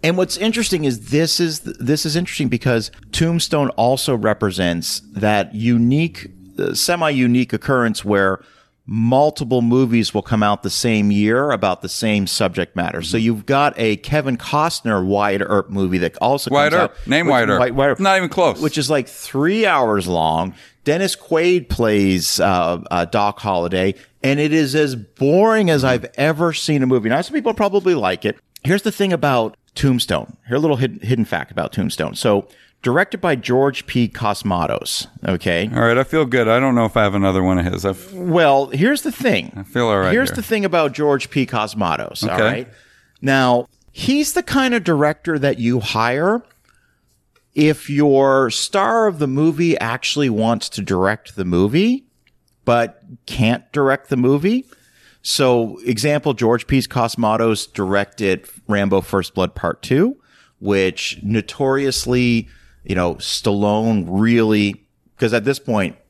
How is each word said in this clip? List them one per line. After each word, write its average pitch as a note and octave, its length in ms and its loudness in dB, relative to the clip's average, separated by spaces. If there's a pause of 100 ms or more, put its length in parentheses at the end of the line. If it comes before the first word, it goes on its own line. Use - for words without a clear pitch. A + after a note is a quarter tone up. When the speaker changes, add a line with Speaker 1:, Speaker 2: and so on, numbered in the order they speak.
Speaker 1:
And E3+ 160 0
what's F#3 180 0
interesting G#3 480 -2
is A2+ 240 -2
this D#3 320 0
is, D#3+ 200 -2
this - 440 -2
is D3 100 -4
interesting E3 340 -2
because A#2+ 420 0 (220)
Tombstone D#3+ 580 0
also B2+ 440 0
represents F#2+ 840 -2 (140)
that G2+ 400 0
unique, A#2+ 760 0 (280)
uh, F2 160 -2
semi-unique B2+ 800 0
occurrence A#2 500 0
where G2 360 2 (440)
multiple B2+ 800 2
movies A#2 500 2
will G#2 80 0
come G#2+ 220 -2
out G#2 200 0
the G2 60 -6
same G#2+ 420 0
year A2 420 2
about G2 280 0
the F#2+ 80 -10
same G#2 380 -2
subject F#2 500 -4
matter. F2 240 -4
So E2+ 160 -4
you've A2+ 300 0
got C#3 320 0
a A2 180 0
Kevin C#3 400 -4
Costner A#2+ 680 -2
Wyatt G2+ 380 0
Earp G2 280 0
movie F#2+ 260 -2
that F2 220 -2
also C3+ 320 0
Speaker 2:
Wyatt C#3+ 240 2
Speaker 1:
comes F3 80 4
Speaker 2:
Earp. - 80 0 (100)
Speaker 1:
out, - 60 -12
Speaker 2:
Name D#3 180 0
Speaker 1:
which - 60 0
Speaker 2:
Wyatt A#2+ 180 2
Earp. G2 120 2
Speaker 1:
Wyatt, B2 140 0
Wyatt C3+ 180 2
Earp, - 80 -4
Speaker 2:
Not F#3+ 180 2
even F3+ 100 -2
close. E3 320 0
Speaker 1:
which D3+ 160 -2
is, C#3 140 -2
like, C#3 180 0
three F3+ 560 -2
hours A#2 420 2
long. E2+ 480 0 (300)
Dennis E3+ 320 0
Quaid E3+ 540 0
plays, G2+ 680 0
uh, F2 500 0
uh, F2 160 -2
Doc G#2 340 -2
Holliday, F#2 540 -2 (280)
and C#3 160 0
it D3+ 140 0
is D3 220 0
as D3 220 0
boring F3+ 760 2
as D3 120 2
I've B2+ 220 0 (140)
ever D#3 340 0
seen D3 300 0
a C3 40 2
movie. B2 220 2
Now, C#3 140 0
some - 100 -10
people A#3 220 -2
probably G3 400 0
like G2+ 320 -2
it. G#2 100 -2 (280)
Here's F#3 180 0
the G#3+ 100 -2
thing G3 220 -2
about B2+ 420 0 (180)
Tombstone. A#2+ 640 0 (100)
Here's B2 120 -2
a - 20 2
little D3+ 160 2
hidden, A#2 240 -4
hidden A2+ 240 0
fact - 260 -6
about - 220 -6
Tombstone. E2+ 420 -4
So, G#2 320 0 (360)
directed E3 380 0
by E3+ 140 0
George C3 520 0
P. A#2+ 220 0
Cosmatos, - 1000 -4 (180)
okay? F2+ 480 -2
Speaker 2:
All A#2+ 80 0
right, A#2 160 2
I C3+ 60 2
feel D#3+ 220 0
good. A#2+ 220 0
I A#2 120 4
don't C3 160 0
know A#2 80 2
if G#2+ 120 -2
I A2+ 60 4
have G2+ 120 0
another G2 280 2
one F#2 160 2
of E2+ 140 0
his. F2+ 120 -6
I've G2 280 -6
Speaker 1:
Well, E3 540 2
here's G3 360 0
the D4+ 80 -4
thing. A#3 460 -2
Speaker 2:
I G2 80 -12
feel A#2+ 240 -2
all G#2 120 2
right F#2 120 2
Speaker 1:
Here's - 160 0
Speaker 2:
here. - 80 -6
Speaker 1:
the A#3 60 -6
thing G#3+ 240 -2
about D#3+ 260 0
George C#3+ 380 0
P. C3+ 160 0
Cosmatos, G2 760 -4
all - 120 -2
Speaker 2:
Okay. G#2+ 100 2
Speaker 1:
right? A#2 240 -2 (540)
Now, C3 440 2 (240)
he's C#4+ 440 -2
the F4 100 0
kind C4 300 0
of G#3 100 -2
director D#3 560 0
that C#3 180 0
you A#2+ 220 0
hire C3+ 600 0 (1120)
if D3+ 340 2
your C3+ 600 4
star A3 560 0
of F3 120 -2
the D3 100 0
movie D#3 500 0
actually B2+ 520 -2
wants A2 380 0
to - 140 -8
direct F#2+ 540 -2
the G2 80 -4
movie, A#2+ 600 2 (600)
but A#2 360 0 (260)
can't A#2+ 460 -2
direct C#3 380 0
the C3+ 60 0
movie. D3 500 0 (560)
So, A#2+ 640 0
example, C#3+ 480 0
George A#2 320 0
P. C3+ 140 2
Cosmatos A2+ 920 0
directed G2 760 -2 (220)
Rambo G2 320 2
First F#2 340 -4
Blood F2+ 200 -2
Part - 280 -4
Two, F#3+ 340 0 (440)
which F#2+ 600 -2
notoriously, B2 1300 0 (360)
you - 100 -4
know, F2+ 200 0
Stallone G#2 960 0
really, G#2+ 760 2 (320)
'cause A2 160 0
at A2+ 120 0
this C3+ 140 -2
point G2+ 380 -4 (140)